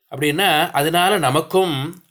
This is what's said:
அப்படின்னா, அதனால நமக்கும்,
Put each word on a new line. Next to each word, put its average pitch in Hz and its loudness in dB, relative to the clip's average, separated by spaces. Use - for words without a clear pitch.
அப்படின்னா, 151 0
அதனால 175 0
நமக்கும், 160 0